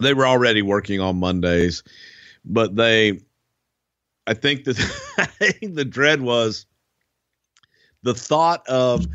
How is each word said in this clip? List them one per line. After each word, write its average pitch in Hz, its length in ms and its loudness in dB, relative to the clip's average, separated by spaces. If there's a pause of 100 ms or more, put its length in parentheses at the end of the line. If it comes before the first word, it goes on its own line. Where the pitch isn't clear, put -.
They 135 120 2
were 131 140 2
already 120 360 4
working 101 360 0
on 92 180 0
Mondays, 87 640 0 (640)
but 104 320 -2
they, 110 460 2 (1040)
I 113 60 0
think 135 320 -4
that, 127 140 -4
<laughs> - 380 -8
I 185 80 -2
think 196 500 -6
the 143 100 -4
dread 143 360 0
was 120 440 -2 (1400)
the 123 100 0
thought 160 540 0
of 127 480 0